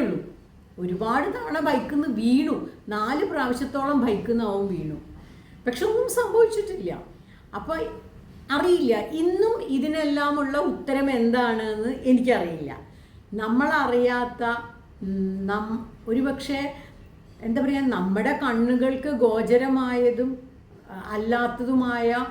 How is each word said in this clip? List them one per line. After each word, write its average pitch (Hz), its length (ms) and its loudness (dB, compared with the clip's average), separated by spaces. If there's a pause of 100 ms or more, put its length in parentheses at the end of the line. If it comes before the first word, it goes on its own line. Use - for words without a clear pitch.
ഉള്ളൂ. 196 180 0 (640)
ഒരുപാട് 220 520 -2
തവണ 320 320 -6
ബൈക്കിൽ 285 300 0
നിന്ന് 294 120 0 (120)
വീണു, 254 360 4 (380)
നാല് 240 360 0
പ്രാവശ്യത്തോളം 269 760 0
ബൈക്കിൽ 214 280 0
നിന്ന് 233 200 0
അവൻ 196 200 0
വീണു, 156 240 -6 (720)
പക്ഷെ 294 240 -2
ഒന്നും 480 180 2 (100)
സംഭവിച്ചിട്ടില്ല. 403 720 2 (680)
അപ്പൊ 302 160 -6 (840)
അറിയില്ല, 302 400 4 (240)
ഇന്നും 381 340 4 (220)
ഇതിനെല്ലാമുള്ള 294 800 0 (140)
ഉത്തരം 277 360 0 (120)
എന്താണെന്ന് 226 720 0 (180)
എനിക്കറിയില്ല. 175 640 2 (680)
നമ്മളറിയാത്ത, 247 1000 2 (600)
ഉം, 190 280 -2 (160)
നം-, 214 340 -4 (280)
ഒരുപക്ഷെ, 269 520 -2 (880)
എന്താ 226 160 0
പറയാ, 277 180 0 (140)
നമ്മുടെ 190 380 2 (100)
കണ്ണുകൾക്ക് 254 680 2 (120)
ഗോചരമായതും, 247 1080 2 (600)
ആ, 196 40 -16 (200)
അല്ലാത്തതുമായ 240 960 0 (200)